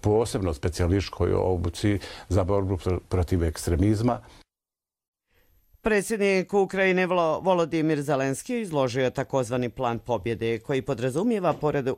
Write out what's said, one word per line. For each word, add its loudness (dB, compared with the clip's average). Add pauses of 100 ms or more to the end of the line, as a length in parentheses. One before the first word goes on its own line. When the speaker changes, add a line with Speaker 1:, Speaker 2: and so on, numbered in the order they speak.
Speaker 1:
posebno 0
specijalističkoj -2
obuci 0 (300)
za 2
borbu 0
pr-, -2 (100)
protiv 0
ekstremizma. 0 (1600)
Speaker 2:
Predsjednik 2
Ukrajine 4
Vlo-, 2
Volodymyr 2
Zelenski -2
izložio 0
je 2
takozvani -2
plan -4
pobjede -2
koji -2
podrazumijeva -2
pored -2